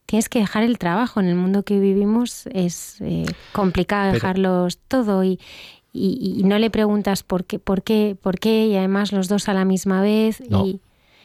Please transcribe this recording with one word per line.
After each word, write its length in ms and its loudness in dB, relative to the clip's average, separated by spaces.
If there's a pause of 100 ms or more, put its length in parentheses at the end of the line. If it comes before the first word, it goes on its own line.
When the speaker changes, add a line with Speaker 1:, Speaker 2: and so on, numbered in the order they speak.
Speaker 1:
tienes 240 0
que 100 0
dejar 240 0
el 160 0
trabajo. 400 -2
En 80 2
el 80 2
mundo 280 0
que 160 0
vivimos 760 0
es, 480 -4
eh, 240 -4 (260)
complicado 600 0
Speaker 2:
Pero 100 2
Speaker 1:
dejarlos 680 0
todo 380 0
y, 140 0 (520)
y, 480 -2
y 40 0
no 160 4
le 100 2
preguntas 540 0
por 220 -2
qué, 140 -8
por 240 -2
qué, 360 0
por 200 -2
qué, 280 2
y 100 2
además 340 0
los 160 0
dos 220 0
a 40 0
la 120 2
misma 360 2
vez, 480 2
Speaker 2:
No. 160 2
Speaker 1:
y, 160 -6 (440)